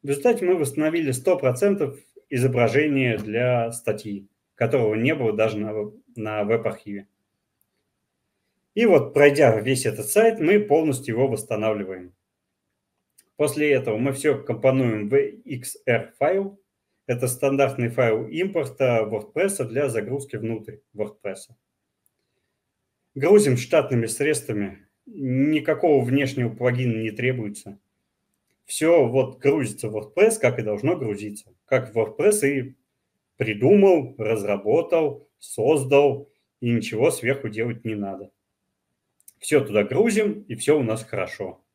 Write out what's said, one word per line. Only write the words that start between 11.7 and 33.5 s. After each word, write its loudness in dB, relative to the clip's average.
После 0
этого 0
мы -2
все -2
компонуем 0
в 0
X -4
R 0
файл. -2
Это -2
стандартный 0
файл 0
импорта -2
WordPress -4
для -4
загрузки -6
внутрь -10
WordPress. -10
Грузим 6
штатными 0
средствами. -4
Никакого 0
внешнего 0
плагина -2
не -4
требуется. -6
Все 2
вот -2
грузится -2
в -8
WordPress, 0
как 2
и -6
должно -2
грузиться. -10
Как -2
WordPress 0
и -4
придумал, 4